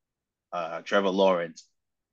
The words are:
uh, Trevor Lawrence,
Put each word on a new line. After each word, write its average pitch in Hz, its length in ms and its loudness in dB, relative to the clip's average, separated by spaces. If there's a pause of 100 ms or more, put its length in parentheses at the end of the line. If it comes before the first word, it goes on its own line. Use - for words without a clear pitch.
(520)
uh, 82 300 -8
Trevor 98 280 0
Lawrence, 92 560 0 (460)